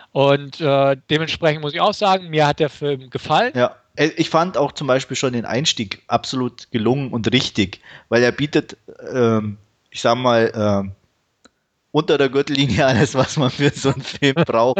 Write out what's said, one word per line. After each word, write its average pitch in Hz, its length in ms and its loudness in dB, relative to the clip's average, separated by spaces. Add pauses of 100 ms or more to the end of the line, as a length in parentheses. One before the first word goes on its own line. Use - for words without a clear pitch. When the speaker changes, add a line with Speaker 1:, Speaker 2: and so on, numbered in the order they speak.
(120)
Speaker 1:
Und, 139 480 0
äh, 139 360 2 (140)
dementsprechend 156 520 -2
muss 147 120 -6
ich 170 60 -4
auch 196 140 2
sagen, 190 340 0
mir 156 180 2
hat 143 120 0
der 151 120 0
Film 139 380 -6
gefallen. 180 460 -2
Speaker 2:
Ja, 123 220 0 (200)
äh, 151 200 2
ich 160 120 -2
fand 170 300 0
auch 139 140 0
zum 147 160 -10
Beispiel 131 280 0
schon 131 160 -2
den 117 140 -4
Einstieg 123 600 -4
absolut 123 640 -4
gelungen 120 420 -2
und 113 200 -2
richtig, 107 480 -2 (300)
weil 117 120 4
er 120 100 4
bietet, 147 440 -2 (380)
ähm, 110 420 0 (340)
ich - 120 -14
sag 117 140 4
mal, 120 380 2
ähm, 101 380 0 (1000)
unter 156 260 2
der 139 120 2
Gürtellinie 139 560 0
<laughs> - 0 -
alles, 131 280 2
was 131 220 0
man 127 140 2
für 143 200 0
so - 200 -2
einen 139 120 -4
Film - 320 -2
braucht. 127 460 2